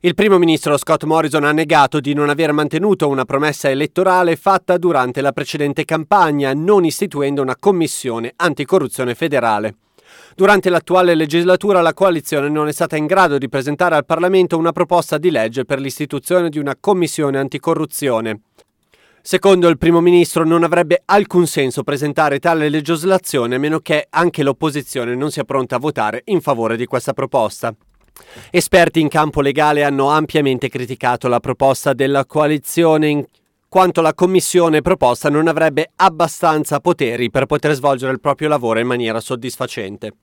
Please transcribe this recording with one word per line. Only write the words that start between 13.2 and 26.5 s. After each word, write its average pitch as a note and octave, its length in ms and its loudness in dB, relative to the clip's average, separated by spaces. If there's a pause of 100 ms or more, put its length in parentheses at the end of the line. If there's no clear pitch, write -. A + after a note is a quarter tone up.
di C#3 120 -4
presentare D3 480 -2
al C#3+ 80 0
Parlamento F3+ 520 2
una E3 140 0
proposta E3 480 0
di E3 120 0
legge A#2 340 -2
per C3+ 160 -4
l'istituzione C#3+ 720 -4
di D3+ 100 -6
una C#3 180 -4
commissione D#3 600 0
anticorruzione. C3+ 1040 -4 (800)
Secondo F#3 440 4
il E3 120 4
primo E3+ 220 4
ministro F3 440 4
non E3 180 2
avrebbe E3+ 420 2
alcun F#3 440 2
senso C3+ 340 -2
presentare C#3+ 560 -2
tale E3 300 0
legislazione D#3 880 -2
a - 20 -2
meno D3+ 220 -2
che D3+ 280 -2
anche D#3+ 360 0
l'opposizione C3+ 720 -4
non C#3+ 160 -4
sia D3 100 -6
pronta C3 340 -4
a A#2+ 40 -2
votare B2 460 -4
in F#3+ 140 0
favore A2+ 360 -2